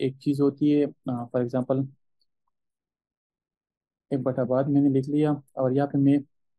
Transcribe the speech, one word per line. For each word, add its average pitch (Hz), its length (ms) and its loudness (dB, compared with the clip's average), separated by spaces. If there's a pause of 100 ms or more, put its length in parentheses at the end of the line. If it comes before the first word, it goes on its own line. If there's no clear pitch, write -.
एक 131 120 -6
चीज़ 139 240 -2
होती 143 280 2
है, 147 160 2
अ, - 40 -6 (180)
for 123 360 -4
example, 131 420 -2 (2250)
एक 131 100 -4
बटा 127 220 -2
बाद 131 240 0
मैंने 143 220 4
लिख 135 180 0
लिया 147 340 0 (140)
और 131 160 0
यहाँ 139 160 0
पे 143 100 -2
मैं 139 200 4 (400)